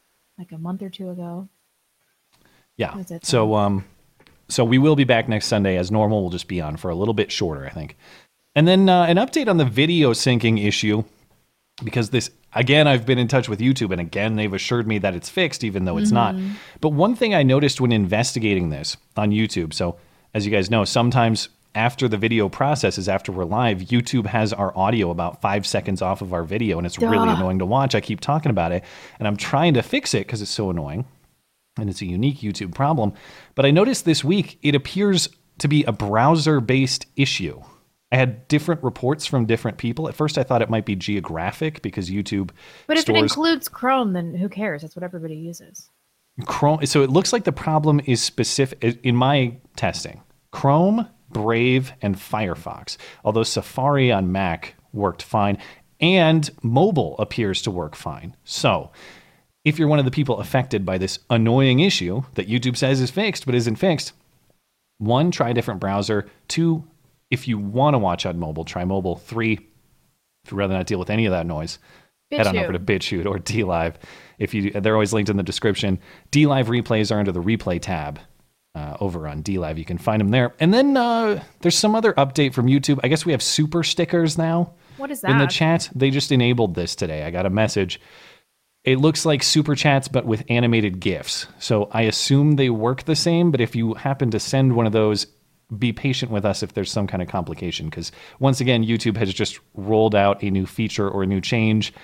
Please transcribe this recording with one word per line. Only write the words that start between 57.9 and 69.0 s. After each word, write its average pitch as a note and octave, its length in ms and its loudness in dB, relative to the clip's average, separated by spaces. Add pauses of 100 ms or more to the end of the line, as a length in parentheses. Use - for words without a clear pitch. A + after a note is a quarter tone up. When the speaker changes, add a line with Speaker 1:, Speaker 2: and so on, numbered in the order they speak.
Speaker 2:
fine. - 480 -12
So - 480 -2 (720)
if D3+ 160 0
you're D3+ 80 4
one D3+ 100 4
of C#3 60 4
the B2+ 80 2
people B2+ 260 0
affected G#2+ 480 -2
by F#2 100 0
this F#2 220 -4 (100)
annoying B2 520 4
issue A#2 420 0 (120)
that G2 140 -4
YouTube A#2+ 280 0
says C3+ 240 2
is B2 100 0
fixed - 360 -4
but B2 100 0
isn't A2+ 200 0
fixed, E3+ 360 0 (840)
one, B2+ 340 2
try C3+ 180 0
a A#2+ 40 0
different A2+ 260 -2
browser. G2+ 480 -2 (180)
Two, E3 380 0 (440)
if B2+ 200 -4
you A2 100 -2
wanna B2 400 2
watch F2+ 260 0
on E2+ 140 -4
mobile, D#2+ 260 -6
try F2+ 200 -6
mobile. F#2 320 -2